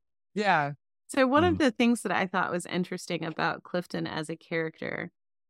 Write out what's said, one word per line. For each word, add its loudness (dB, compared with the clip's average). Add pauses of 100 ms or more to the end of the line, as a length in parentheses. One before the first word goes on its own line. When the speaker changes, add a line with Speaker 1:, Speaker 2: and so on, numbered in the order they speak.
(340)
Speaker 1:
Yeah. 2 (340)
Speaker 2:
So 2
one 4
of 4
Speaker 3:
Mm. 0
Speaker 2:
the 4
things 2
that -2
I 0
thought -2
was -4
interesting -4
about -4
Clifton -4
as -6
a -6
character, -6 (380)